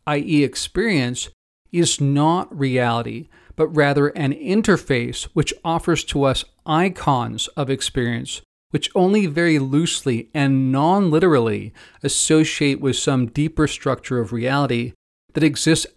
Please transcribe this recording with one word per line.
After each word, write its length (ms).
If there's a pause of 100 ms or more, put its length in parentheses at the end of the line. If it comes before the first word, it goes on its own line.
i 120
e 240
experience, 840 (420)
is 280
not 580
reality, 720 (280)
but 120
rather 420
an 240
interface 920 (100)
which 200 (120)
offers 400
to 180
us 220 (200)
icons 840
of 200
experience, 720 (280)
which 260
only 300
very 320
loosely 760
and 380
non-literally 1040 (300)
associate 760
with 160
some 300
deeper 420
structure 520
of 120
reality 600 (400)
that 100
exists 540